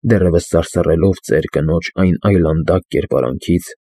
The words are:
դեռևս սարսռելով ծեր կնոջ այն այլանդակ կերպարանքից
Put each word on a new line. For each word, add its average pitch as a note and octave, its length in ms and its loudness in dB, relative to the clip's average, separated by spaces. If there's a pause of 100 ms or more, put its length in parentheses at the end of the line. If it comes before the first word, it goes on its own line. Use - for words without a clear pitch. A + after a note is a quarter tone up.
դեռևս F2+ 440 2
սարսռելով E2 720 0
ծեր - 280 -2
կնոջ D#2 460 -2
այն F#2 260 2
այլանդակ E2+ 680 2
կերպարանքից C2+ 800 -2 (160)